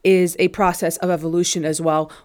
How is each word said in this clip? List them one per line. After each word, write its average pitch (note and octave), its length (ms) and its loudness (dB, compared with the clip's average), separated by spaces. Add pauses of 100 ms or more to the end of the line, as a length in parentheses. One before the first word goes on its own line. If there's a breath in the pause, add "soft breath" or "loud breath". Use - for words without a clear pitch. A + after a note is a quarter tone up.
is F#3 340 4
a F#3 100 2
process F3+ 500 0
of F3+ 120 -2
evolution E3+ 540 -2
as D#3 160 -2
well. D#3 320 0 (120)